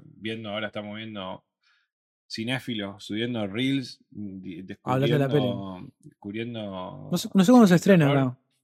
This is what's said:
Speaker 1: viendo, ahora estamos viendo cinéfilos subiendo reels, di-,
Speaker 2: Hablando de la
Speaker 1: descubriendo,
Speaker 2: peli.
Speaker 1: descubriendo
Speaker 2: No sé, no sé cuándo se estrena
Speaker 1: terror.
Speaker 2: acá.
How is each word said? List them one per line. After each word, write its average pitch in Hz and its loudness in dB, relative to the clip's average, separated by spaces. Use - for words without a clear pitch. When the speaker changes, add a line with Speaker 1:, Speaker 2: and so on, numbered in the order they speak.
Speaker 1:
viendo, 110 -10
ahora 107 -4
estamos 104 -10
viendo 104 -10
cinéfilos 110 -6
subiendo 110 -4
reels, 127 -4
di-, 95 -12
Speaker 2:
Hablando 135 0
de 143 2
la 139 2
Speaker 1:
descubriendo, 120 -2
Speaker 2:
peli. 92 -16
Speaker 1:
descubriendo 101 -10
Speaker 2:
No 180 -2
sé, 220 -8
no 190 6
sé 226 6
cuándo 240 10
se 175 6
estrena 170 6
Speaker 1:
terror. 139 4
Speaker 2:
acá. 127 -2